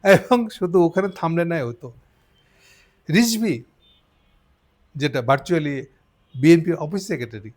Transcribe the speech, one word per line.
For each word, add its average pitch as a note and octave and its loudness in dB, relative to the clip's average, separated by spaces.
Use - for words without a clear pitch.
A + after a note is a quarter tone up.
এবং G#3+ 4
শুধু F3+ 0
ওখানে F#3+ 0
থামলে E3+ -4
নাই E3 -4
হতো, A#2 -10
রিজভী, G#3+ 0
যেটা C#3 -4
ভার্চুয়ালি C#3+ -2
বিএনপি E3 4
অফিস E3+ -6
সেক্রেটারি A2+ -10